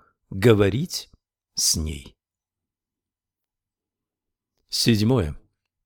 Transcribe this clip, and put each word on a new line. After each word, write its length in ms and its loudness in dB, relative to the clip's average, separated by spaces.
говорить 800 0
с 200 -2
ней. 420 -8
Седьмое. 680 0